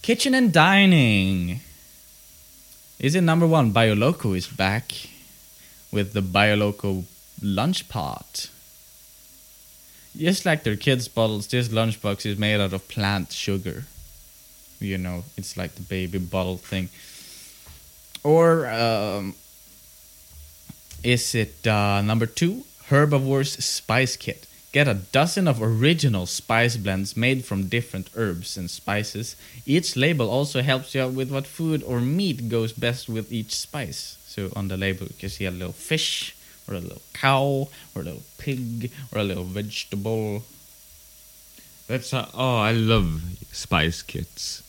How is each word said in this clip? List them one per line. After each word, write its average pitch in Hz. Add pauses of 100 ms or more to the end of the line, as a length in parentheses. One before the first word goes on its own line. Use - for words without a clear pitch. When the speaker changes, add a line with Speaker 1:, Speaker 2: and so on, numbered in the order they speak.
Speaker 1:
Kitchen 247
and 247
dining. 127 (1400)
Is 139
it 185
number 165
one? 147
Bioloco 113
is 90
back 98 (960)
with 101
the 104
Bioloco 101 (360)
lunch 107
pot. - (1700)
Just 175
like 156
their 104
kids' 123
bottles, 107
this 123
lunchbox 110
is 101
made 107
out 92
of 95
plant 101
sugar. 95 (960)
You 95
know, 90 (140)
it's -
like 87
the 98
baby 92
bottle 92
thing. 92 (1300)
Or, 165
um, 107 (1700)
is 120
it, 110
uh, 104
number 113
two? 190 (240)
Herbivore's 139
Spice -
Kit. - (260)
Get 143
a 110
dozen 156
of 117
original 113
spice 117
blends 98
made 123
from 95
different 95
herbs 95
and 92
spices. 104 (300)
Each 160
label 123
also 135
helps 131
you 135
out 127
with 131
what 139
food 160
or 120
meat 135
goes 113
best 120
with 110
each 110
spice. - (100)
So 98
on 98
the 92
label, 95
you -
can 98
see -
a 92
little 90
fish, - (320)
or -
a 90
little - (100)
cow, 135 (260)
or -
a -
little 78 (160)
pig, 120 (220)
or 104
a 104
little 92
vegetable. 104 (1400)
Speaker 2:
That's 127
a, 113
oh, 127
I 107
love 110 (320)
spice 82
kits. -